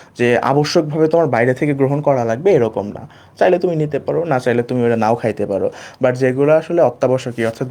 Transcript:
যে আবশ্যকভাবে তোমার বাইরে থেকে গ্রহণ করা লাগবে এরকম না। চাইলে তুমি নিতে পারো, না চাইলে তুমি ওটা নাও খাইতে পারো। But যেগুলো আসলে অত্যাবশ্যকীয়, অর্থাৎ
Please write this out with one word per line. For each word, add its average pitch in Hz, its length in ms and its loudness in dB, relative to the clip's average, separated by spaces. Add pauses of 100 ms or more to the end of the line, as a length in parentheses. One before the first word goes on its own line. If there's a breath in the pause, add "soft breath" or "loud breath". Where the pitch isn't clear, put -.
(180 loud breath)
যে 120 200 2
আবশ্যকভাবে 151 720 0
তোমার 165 200 2
বাইরে 123 260 2
থেকে 147 200 0
গ্রহণ 139 280 0
করা 135 240 0
লাগবে 135 260 0
এরকম 110 360 0
না। 107 200 -12 (320 loud breath)
চাইলে 185 200 2
তুমি 180 160 -2
নিতে 151 240 -2
পারো, 147 240 -4
না 139 160 0
চাইলে 120 240 0
তুমি 123 200 -2
ওটা 117 120 2
নাও 110 200 2
খাইতে 107 300 -4
পারো। 95 260 -2 (320 loud breath)
But 127 100 2
যেগুলো 131 400 2
আসলে 165 280 0
অত্যাবশ্যকীয়, 123 640 0
অর্থাৎ 127 240 -6